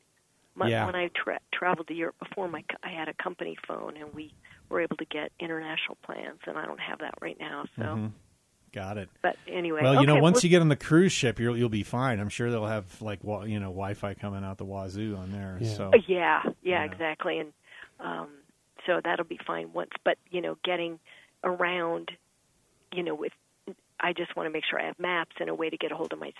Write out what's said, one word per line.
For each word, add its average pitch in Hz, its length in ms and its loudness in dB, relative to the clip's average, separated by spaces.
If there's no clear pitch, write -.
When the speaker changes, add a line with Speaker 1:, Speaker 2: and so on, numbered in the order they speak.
Speaker 1:
My, - 140 2
Speaker 2:
Yeah. 190 180 2
Speaker 1:
when 185 80 -2
I 175 220 0
tra-, - 240 -2
traveled 175 360 0
to 160 60 -6
Europe 165 260 -4
before, 190 260 -6
my 160 160 -6
co-, - 220 -6
I 185 60 -8
had 160 180 -6
a 156 60 -6
company 165 420 -6
phone, 151 300 -6
and 151 180 -14
we 156 180 -12
were 175 120 0
able 160 180 0
to 160 80 -4
get 151 340 -6
international 160 640 -4
plans, - 420 -10
and 151 100 -6
I 156 80 -6
don't - 160 -8
have - 200 -6
that - 200 -8
right - 200 -8
now. 147 240 -8
So, - 60 -4
Speaker 2:
Mm-hmm. 107 240 -2
Got 101 220 -6
it. 190 140 -8
Speaker 1:
but - 160 0
anyway, 175 360 -4
Speaker 2:
Well, 135 180 8
you 139 60 8
know, 151 80 8
Speaker 1:
okay, 139 80 8
Speaker 2:
once 175 140 10
Speaker 1:
well 247 80 6
Speaker 2:
you 175 40 6
get 175 140 10
on 156 80 8
the 139 60 4
cruise 170 360 6
ship, 117 260 0
you'll, 117 200 2
you'll 120 100 4
be 107 140 0
fine. 120 360 0
I'm 98 120 -2
sure 120 200 -2
they'll 110 140 0
have, 104 380 -4
like, 104 200 -6
wa-, 101 220 -4
you 107 160 -2
know, 95 60 -4
Wi-Fi 98 480 -4
coming 98 300 -6
out 95 120 -6
the - 80 -8
wazoo 98 500 -6
on 92 160 -8
there. 98 300 -6
Speaker 3:
Yeah. 113 140 -2
Speaker 2:
So 101 180 -4
Speaker 1:
Uh, 196 140 12
yeah, 170 400 4
yeah, - 60 -2
Speaker 2:
Yeah. 175 220 2
Speaker 1:
exactly. 160 540 -2
And, 156 140 -6
um, 165 280 -6
so 170 180 4
that'll 175 220 0
be 170 200 -8
fine 165 280 -6
once. 175 160 -4
But, 175 120 4
you 180 100 -4
know, 165 240 -4
getting 170 360 -2
around, 175 680 0
you 180 80 -2
know, 160 120 -2
with, 151 180 -4
I 175 140 2
just 175 220 -4
wanna 160 120 -2
make 156 160 -4
sure - 160 0
I - 60 -2
have - 120 -8
maps 175 400 -2
and 165 120 -2
a 160 40 -2
way 160 140 -2
to 160 80 -6
get 156 160 -2
a - 20 -6
hold 160 200 -4
of 160 40 -8
my 151 220 -10